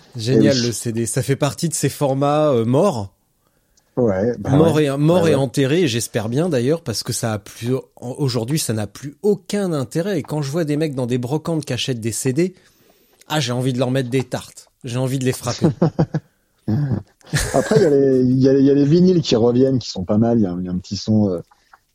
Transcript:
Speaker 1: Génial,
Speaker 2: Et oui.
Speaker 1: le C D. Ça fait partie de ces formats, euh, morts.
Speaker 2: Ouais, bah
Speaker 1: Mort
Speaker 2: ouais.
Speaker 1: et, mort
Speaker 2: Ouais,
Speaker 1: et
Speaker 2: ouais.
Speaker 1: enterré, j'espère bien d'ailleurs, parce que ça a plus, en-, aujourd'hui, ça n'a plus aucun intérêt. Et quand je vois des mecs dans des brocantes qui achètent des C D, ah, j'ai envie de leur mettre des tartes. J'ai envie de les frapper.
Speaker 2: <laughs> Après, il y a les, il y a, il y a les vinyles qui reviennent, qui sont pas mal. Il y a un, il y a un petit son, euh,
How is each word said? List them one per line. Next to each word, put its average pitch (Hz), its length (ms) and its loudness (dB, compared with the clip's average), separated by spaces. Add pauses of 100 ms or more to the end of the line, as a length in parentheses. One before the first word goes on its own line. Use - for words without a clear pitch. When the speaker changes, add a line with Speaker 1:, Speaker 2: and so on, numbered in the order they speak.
(160)
Speaker 1:
Génial, 127 400 4
Speaker 2:
Et 123 40 0
oui. 117 60 0
Speaker 1:
le 120 60 -2
C 117 200 -6
D. 113 140 -2
Ça 131 160 -2
fait 135 140 -2
partie 147 340 -2
de - 40 -6
ces - 140 -2
formats, 143 600 0
euh, 117 160 2
morts. 127 480 0 (840)
Speaker 2:
Ouais, 113 420 0
bah 101 180 -6
Speaker 1:
Mort 160 200 4
Speaker 2:
ouais. 156 100 2
Speaker 1:
et, 139 100 -2
mort 160 280 2
Speaker 2:
Ouais, 160 80 2
Speaker 1:
et - 20 2
Speaker 2:
ouais. 135 60 2
Speaker 1:
enterré, 139 460 0
j'espère 113 440 -4
bien 151 180 -2
d'ailleurs, 139 340 0
parce - 200 -6
que 123 100 -8
ça 113 220 -4
a 104 40 -6
plus, 120 360 -6 (220)
en-, 123 220 -12
aujourd'hui, 127 400 -2
ça 123 140 -4
n'a 107 140 -4
plus - 360 -16
aucun 202 500 -2
intérêt. 160 460 -4
Et 127 40 -2
quand 147 200 -6
je 135 80 -6
vois 165 140 -2
des 147 140 -2
mecs 156 160 -2
dans 127 120 -2
des 127 120 -2
brocantes 151 480 -4
qui - 60 -6
achètent 120 280 -4
des 110 120 -4
C 131 200 -2
D, 175 220 -2 (760)
ah, 151 120 -2
j'ai 120 120 -4
envie 127 200 -2
de 123 60 -4
leur 127 120 0
mettre 131 200 -2
des 127 140 0
tartes. - 440 -12 (160)
J'ai 123 140 -6
envie 131 200 -2
de 131 60 -4
les 127 80 2
frapper. - 340 -4 (1000)
Speaker 2:
<laughs> - 0 - (880)
Après, 139 220 2
il 220 60 6
y 180 40 4
a 151 40 4
les, 139 320 4
il 127 180 2
y 131 80 6
a, 135 60 6
il 139 100 4
y 139 60 6
a 139 40 4
les 143 100 4
vinyles 175 380 4
qui - 140 0
reviennent, 123 420 4
qui - 120 -6
sont 92 140 -8
pas 107 140 0
mal. 117 200 2
Il 110 40 2
y 98 40 2
a 90 60 -4
un, 90 80 -6
il 92 60 -6
y - 20 -6
a 90 40 -6
un 90 60 -4
petit 98 180 -8
son, 107 340 0
euh, 85 100 -4 (540)